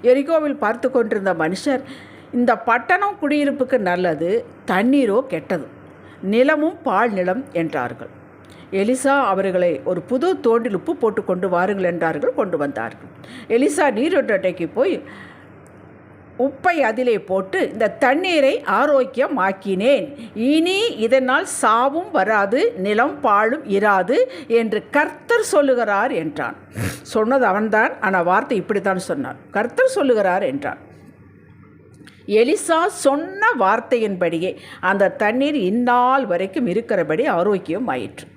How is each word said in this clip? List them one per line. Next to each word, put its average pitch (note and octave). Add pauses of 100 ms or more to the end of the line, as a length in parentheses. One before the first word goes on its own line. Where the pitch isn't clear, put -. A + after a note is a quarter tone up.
எரிகோவில் C#4+
பார்த்து A3+
கொண்டிருந்த A3
மனுஷர், F#3 (520)
"இந்த A#3+
பட்டணம் F#4
குடியிருப்புக்கு C#4+
நல்லது, F3 (360)
தண்ணீரோ A#3 (100)
கெட்டது, D#3 (560)
நிலமும் D4
பாழ் A3
நிலம்" F#3+ (100)
என்றார்கள். D3 (600)
எலிசா B3+ (100)
அவர்களை, F#3 (100)
"ஒரு F3
புது C4 (120)
தோண்டில் A3+
உப்பு E4
போட்டு A3
கொண்டு F#3
வாருங்கள்" F3+
என்றார்கள். E3
கொண்டு F3+
வந்தார்கள். B2+ (360)
எலிசா D4
நீரோட்டத்தைக்கு G#3+
போய் C#4+ (1400)
உப்பை C#4
அதிலே A#3
போட்டு, F#3+ (120)
"இந்த A3 (100)
தண்ணீரை D4 (200)
ஆரோக்கியமாக்கினேன், A#3 (380)
இனி E4 (180)
இதனால் C4
சாவும் C4+
வராது, G#3 (180)
நிலம் G#3+
பாழும் A3+
இராது G3 (340)
என்று A3
கர்த்தர் G#4+
சொல்லுகிறார்" A#3+
என்றான். D3+ (460)
சொன்னது A#3
அவன்தான், G#3+
ஆனா F#3+
வார்த்தை G3+
இப்படித்தான் F#3
சொன்னார். C#3 (120)
"கர்த்தர் A4+
சொல்லுகிறார்" G#3
என்றான். G#3 (1500)
எலிசா D#4+ (160)
சொன்ன F#4+
வார்த்தையின்படியே F#3+ (280)
அந்த G3+
தண்ணீர் C4
இந்நாள் B3
வரைக்கும் F#3+
இருக்கிறபடி F#3+
ஆரோக்கியம் F#3+
ஆயிற்று. G#2